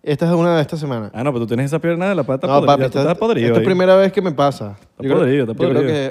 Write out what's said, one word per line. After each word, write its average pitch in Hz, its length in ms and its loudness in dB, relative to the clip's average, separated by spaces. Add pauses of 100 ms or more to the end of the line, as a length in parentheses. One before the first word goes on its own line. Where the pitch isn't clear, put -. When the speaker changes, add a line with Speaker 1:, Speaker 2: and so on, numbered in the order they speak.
Speaker 1:
Esta 151 240 -2
es 170 60 2
una 170 240 2
de 151 60 2
esta 160 140 -4
semana. 127 380 -6
Speaker 2:
Ah, 117 80 -6
no, 143 100 0
pero 117 120 -2
tú - 40 -4
tienes 123 180 -2
esa 156 120 -4
pierna 170 300 -2
de 202 80 -2
la 143 80 -2
pata 131 240 -4
Speaker 1:
No, 139 60 2
Speaker 2:
podrida. 143 180 4
Speaker 1:
papi, 139 80 4
Speaker 2:
Ya 131 60 0
Speaker 1:
esta, 135 120 -2
Speaker 2:
tú 139 100 2
estás 175 100 0
podrido 196 300 0
Speaker 1:
esta 117 100 2
es - 20 4
Speaker 2:
ahí. 110 60 0
Speaker 1:
primera 185 300 4
vez 190 160 4
que 202 80 0
me 185 120 -4
pasa. 131 480 -2
Speaker 2:
Está - 60 -20 (160)
Speaker 1:
Yo 135 80 -4
creo, 175 80 2
Speaker 2:
podrido, 139 260 2
está 113 180 -4
Speaker 1:
yo - 80 0
creo - 120 0
Speaker 2:
podrido. 139 280 -2